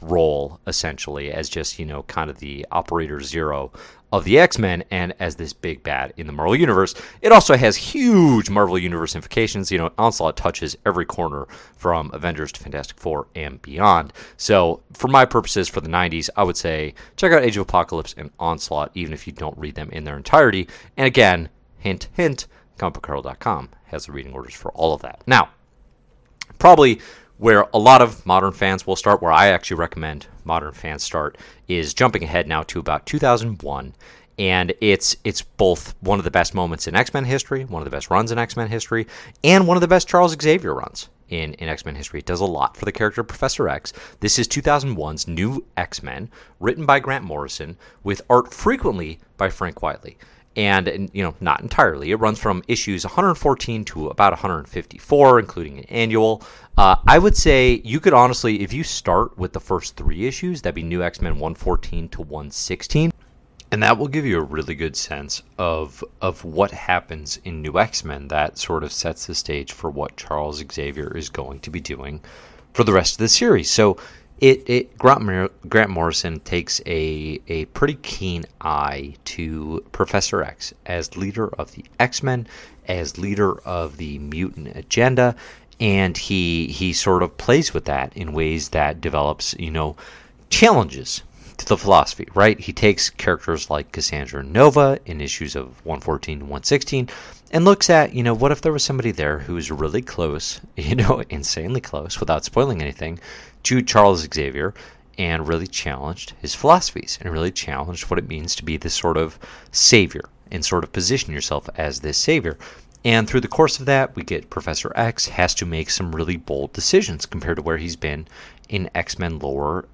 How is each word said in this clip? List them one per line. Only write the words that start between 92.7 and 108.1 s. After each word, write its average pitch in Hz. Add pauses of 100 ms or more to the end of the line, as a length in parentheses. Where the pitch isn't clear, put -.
takes 101
characters -
like 73
Cassandra 73
Nova 135
in 80
issues 71
of 64
one 78
fourteen 76
to 71
one 71
sixteen 135 (420)
and 165
looks 196
at, 160
you 123
know, 117
what 135
if 143
there 160
was 147
somebody 123
there 76
who 73
was 82
really 78
close, 80
<laughs> -
you 78
know, 120
insanely 85
close, 78
without 78
spoiling 120
anything, 78 (440)
to 127
Charles 101
Xavier, 73 (440)
and 80
really 82
challenged 73
his -
philosophies -
and 87
really 82
challenged 78
what 90